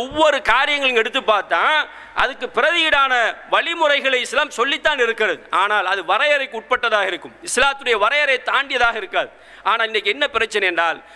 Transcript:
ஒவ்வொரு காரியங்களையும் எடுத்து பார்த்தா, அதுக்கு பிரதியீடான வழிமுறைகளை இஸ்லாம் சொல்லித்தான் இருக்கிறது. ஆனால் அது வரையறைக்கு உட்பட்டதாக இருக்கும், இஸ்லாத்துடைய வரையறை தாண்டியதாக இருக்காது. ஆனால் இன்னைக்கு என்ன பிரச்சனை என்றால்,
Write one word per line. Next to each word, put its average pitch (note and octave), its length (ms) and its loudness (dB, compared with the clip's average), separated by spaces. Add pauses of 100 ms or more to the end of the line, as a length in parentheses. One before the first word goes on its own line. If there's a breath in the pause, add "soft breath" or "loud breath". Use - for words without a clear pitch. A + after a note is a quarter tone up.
ஒவ்வொரு C#4+ 360 2 (120)
காரியங்களையும் C4+ 500 2
எடுத்து A#3 200 0 (120)
பார்த்தா, F#3 300 0 (600 loud breath)
அதுக்கு B3+ 240 -4 (100)
பிரதியீடான D4 560 2 (420)
வழிமுறைகளை C#4 720 0
இஸ்லாம் C#4+ 320 -2
சொல்லித்தான் C#4+ 480 0
இருக்கிறது. A3 340 -2 (220)
ஆனால் G3+ 300 0
அது G3 80 -2 (120)
வரையறைக்கு C#4 480 0
உட்பட்டதாக G#3+ 500 0
இருக்கும், - 240 -10 (140)
இஸ்லாத்துடைய C4+ 560 0
வரையறை C#4 320 2 (140)
தாண்டியதாக B3 520 0
இருக்காது. E3+ 280 -4 (400 loud breath)
ஆனால் A3+ 180 0
இன்னைக்கு G#3 260 -2
என்ன C#4+ 100 -2 (120)
பிரச்சனை G#3+ 340 0
என்றால், E3 300 0 (160 loud breath)